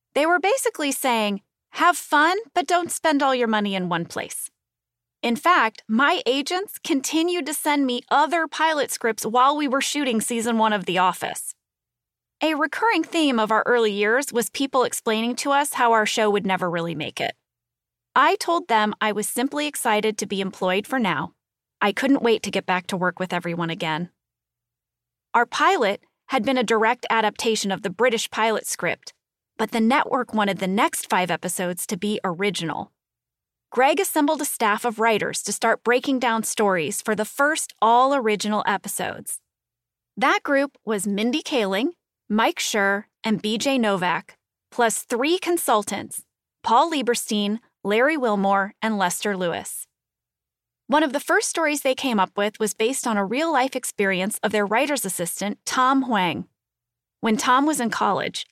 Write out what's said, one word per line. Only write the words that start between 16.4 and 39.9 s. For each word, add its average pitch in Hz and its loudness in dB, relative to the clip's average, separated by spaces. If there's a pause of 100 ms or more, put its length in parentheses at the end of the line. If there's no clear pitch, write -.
never 185 0
really 170 -4
make 151 -8
it. - -4 (800)
I 302 4
told 339 -2
them 214 2
I 214 0
was 208 -4
simply 294 -2
excited 214 0
to 208 -6
be 190 -4
employed 190 -2
for 262 -2
now. 175 -2 (440)
I 202 2
couldn't 269 -2
wait 226 2
to 196 -8
get 196 -4
back 180 -2
to 196 -6
work 180 -2
with 180 -6
everyone 170 -4
again. 165 -4 (1200)
Our 233 4
pilot 294 0 (240)
had 262 0
been 254 0
a 254 2
direct 220 0
adaptation 214 0
of 185 -4
the 190 -4
British 226 0
pilot 220 0
script, - -6 (440)
but 220 -4
the 240 0
network 247 0
wanted 202 0
the 190 -4
next 226 -2
five 180 2
episodes 175 -4
to 202 -6
be 208 -4
original. 175 -4 (800)
Greg 277 4
assembled 311 0
a 294 -2
staff 220 0
of 226 -2
writers 208 0
to 202 -6
start 226 0
breaking 254 2
down 226 0
stories 190 0
for 220 -2
the 208 -2
first 302 -2
all-original 220 2
episodes. - -6 (800)